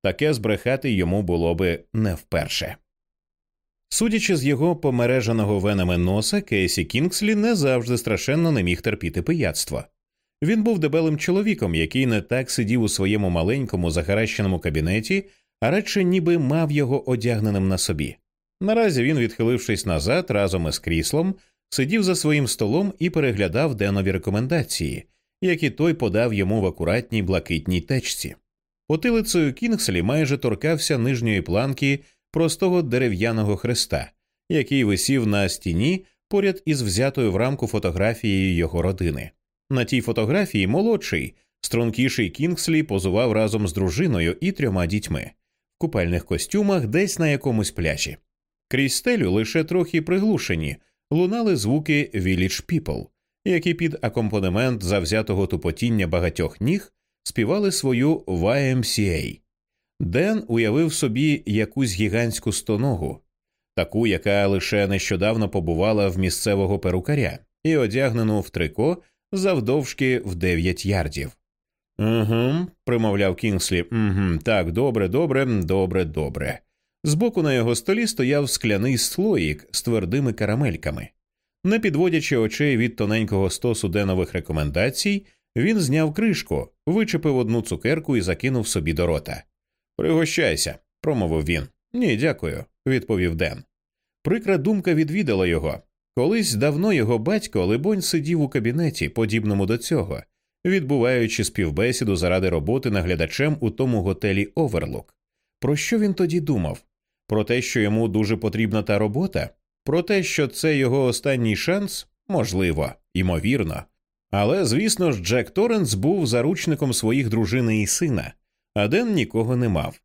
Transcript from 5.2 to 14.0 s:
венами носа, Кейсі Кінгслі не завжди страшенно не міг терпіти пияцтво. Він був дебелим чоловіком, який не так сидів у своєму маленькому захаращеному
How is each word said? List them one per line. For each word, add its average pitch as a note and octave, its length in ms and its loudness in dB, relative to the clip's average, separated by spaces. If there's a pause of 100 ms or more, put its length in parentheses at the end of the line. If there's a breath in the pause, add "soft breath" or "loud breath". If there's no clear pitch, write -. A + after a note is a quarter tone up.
венами F2+ 400 2
носа, G2+ 420 0
Кейсі F#2+ 440 0
Кінгслі F#3 500 0
не A3 200 2
завжди B2+ 440 0
страшенно D3 540 0
не A2 100 2
міг F2 200 0
терпіти F2 400 -4
пияцтво. G#2+ 600 -2 (580)
Він G#3+ 200 2
був A3 160 2
дебелим D#3 400 0
чоловіком, F3+ 560 0
який D#2+ 320 0
не A2 140 2
так B2+ 300 -4
сидів A#2 320 0
у G#2 60 2
своєму G2 420 0
маленькому F2 600 0
захаращеному F#2+ 680 0